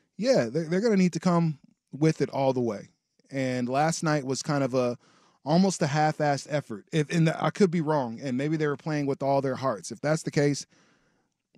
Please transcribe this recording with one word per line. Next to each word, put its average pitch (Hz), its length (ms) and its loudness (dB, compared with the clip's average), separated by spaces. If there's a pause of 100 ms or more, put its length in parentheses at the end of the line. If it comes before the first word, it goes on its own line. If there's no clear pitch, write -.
(160)
yeah, 202 300 2
they're, 143 180 -2
they're 170 160 0
gonna 220 160 2
need 185 160 4
to 170 80 -4
come 170 400 2 (320)
with 151 280 2
it 135 100 0
all 135 220 0
the 127 80 0
way. 110 280 -4 (420)
And 127 380 -2
last 151 340 0
night 151 240 0
was 131 160 -4
kind 143 220 0
of 127 100 -2
a, 123 240 0 (460)
almost 175 380 2
a 165 40 0
half-assed 147 640 0
effort. 139 400 -6
If, 156 200 -2
and 165 200 2
I 156 200 -2
could 190 200 2
be 170 100 0
wrong, 139 400 -2
and 131 160 -4
maybe 151 200 -2
they 156 100 0
were 143 100 -2
playing 147 300 -4
with 135 160 -2
all 139 180 2
their 131 140 -2
hearts. 120 380 -4
If 104 80 -16
that's 156 240 -2
the 165 80 -6
case, 147 340 0 (920)